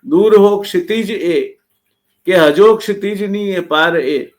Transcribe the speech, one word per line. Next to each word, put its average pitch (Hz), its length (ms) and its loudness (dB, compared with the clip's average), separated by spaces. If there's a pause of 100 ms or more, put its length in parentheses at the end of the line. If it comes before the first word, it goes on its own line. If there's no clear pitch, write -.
દૂર 202 340 4
હો 202 220 4
ક્ષિતિજ 202 500 -4
એ, 147 480 -4 (680)
કે 185 100 0
હજો 170 400 4
ક્ષિતિજની 202 720 -6
એ 185 120 -4
પાર 165 360 0
એ 135 420 -4